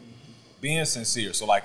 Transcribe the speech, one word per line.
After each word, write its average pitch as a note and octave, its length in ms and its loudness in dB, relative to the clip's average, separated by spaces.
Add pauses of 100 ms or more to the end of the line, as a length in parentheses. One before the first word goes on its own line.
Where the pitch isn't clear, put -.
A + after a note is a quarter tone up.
(600)
Being D3+ 240 0
sincere. A2 480 -2
So, G#2+ 140 0
like, G2+ 180 6